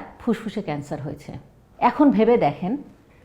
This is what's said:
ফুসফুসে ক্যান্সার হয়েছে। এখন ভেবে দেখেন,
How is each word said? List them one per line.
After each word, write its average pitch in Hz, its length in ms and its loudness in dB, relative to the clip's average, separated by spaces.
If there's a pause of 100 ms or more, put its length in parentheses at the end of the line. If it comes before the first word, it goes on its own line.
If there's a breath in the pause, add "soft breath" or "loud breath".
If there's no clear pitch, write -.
(200)
ফুসফুসে 220 420 -4
ক্যান্সার 147 400 -8
হয়েছে। 147 320 -12 (440)
এখন 277 340 4
ভেবে 220 260 4
দেখেন, 180 400 -2 (480 soft breath)